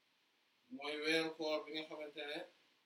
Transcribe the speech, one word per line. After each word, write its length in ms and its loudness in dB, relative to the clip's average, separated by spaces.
Mooy 260 -4
weeru 380 4
koor 260 2
bi 120 -8
nga 120 -2
xamante 400 -8
ne 140 -4